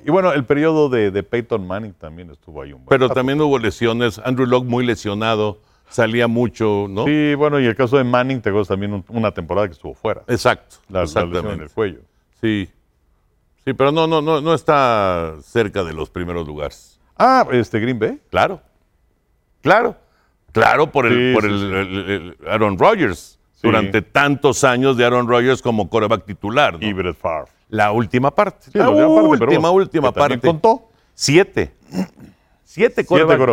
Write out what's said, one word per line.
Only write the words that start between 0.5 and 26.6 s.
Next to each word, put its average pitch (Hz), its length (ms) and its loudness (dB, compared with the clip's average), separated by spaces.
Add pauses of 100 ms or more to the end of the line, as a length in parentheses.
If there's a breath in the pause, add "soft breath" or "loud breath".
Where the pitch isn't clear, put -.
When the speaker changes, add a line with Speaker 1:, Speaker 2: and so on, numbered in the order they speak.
Speaker 1:
de, 110 220 2
de 98 120 -2
Peyton 113 420 -4
Manning 98 280 -10
también 85 360 -18
estuvo 73 320 -20
ahí 71 100 -16
un 69 80 -20
buen - 80 -20
Speaker 2:
Pero 131 200 2
Speaker 1:
rato. 127 80 0
Speaker 2:
también 135 260 0
hubo 143 160 2
lesiones. 113 680 -2
Andrew 127 240 -2
Luck 127 180 2
muy 123 200 -2
lesionado, 107 720 -2 (300)
salía 117 380 0
mucho, 113 640 -2
¿no? 101 160 -4
Speaker 1:
Sí, 147 300 0
bueno, 147 240 0
y 131 60 2
el 113 100 0
caso 131 220 0
de 135 60 2
Manning, 123 380 0
te 107 80 -4
acuerdas 101 180 0
también 101 260 -4
un-, 98 160 -8
una 110 220 -2
temporada 90 360 -4
que 90 60 -10
estuvo 78 220 -16
fuera. - 320 -6
Speaker 2:
Exacto, 117 500 -2 (100)
Speaker 1:
La, 95 120 -6
la 87 60 0
lesión 82 180 -2
en 85 80 -6
Speaker 2:
exactamente. 87 340 -6
Speaker 1:
el 73 60 -20
cuello. 104 280 -4 (400)
Speaker 2:
Sí. 104 300 -4 (960)
Sí, 135 80 -4
pero 139 180 0
no, 160 160 0
no, 160 140 0
no, 156 180 -2
no 160 140 -2
está 107 800 0 (100)
cerca 101 400 -2
de 80 100 -8
los 78 180 -8
primeros 87 360 -6
lugares. 73 520 -12 (180)
Speaker 1:
Ah, 247 340 4
este, 120 280 0
Green 120 200 -4
Bay. 185 200 -4 (100)
Speaker 2:
Claro. 139 320 0 (1000)
Claro. 214 340 2 (560)
Claro, 113 400 2
por 135 160 0
el, 113 60 2
Speaker 1:
Sí, 123 200 2
Speaker 2:
por 110 100 2
Speaker 1:
sí, 104 60 0
Speaker 2:
el, 101 100 -2
Speaker 1:
sí. 98 60 -4
Speaker 2:
el, 95 440 -4
el 90 280 -6 (100)
Aaron 104 300 0
Rodgers. 151 600 0 (140)
Speaker 1:
Sí. - 140 -4
Speaker 2:
Durante 107 340 0
tantos 143 600 0
años 127 340 2
de 120 80 4
Aaron 123 220 2
Rodgers 120 340 2
como 110 260 -2
quarterback 107 380 0
titular, 104 560 -2